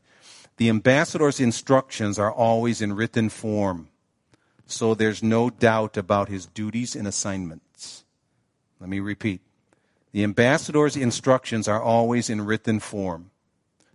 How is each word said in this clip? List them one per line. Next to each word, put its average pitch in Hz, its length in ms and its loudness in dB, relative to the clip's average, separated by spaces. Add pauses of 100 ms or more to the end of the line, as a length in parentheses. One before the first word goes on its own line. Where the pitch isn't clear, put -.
(580)
The 117 120 4
ambassador's 143 680 2
instructions 117 800 0
are 104 140 0
always 113 480 2
in 104 140 -4
written 110 340 -2
form, 98 600 -2 (800)
so 113 280 0
there's 107 280 0
no 113 280 2
doubt 110 480 0
about 101 320 0
his 92 160 -10
duties 110 500 -6
and 104 100 -6
assignments. - 1000 -8 (760)
Let 92 80 -14
me 98 120 -4
repeat. 101 420 -6 (720)
The 104 100 0
ambassador's 143 720 2
instructions 123 720 0
are 110 140 0
always 117 480 2
in 107 100 -2
written 107 400 0
form, 92 520 -8 (640)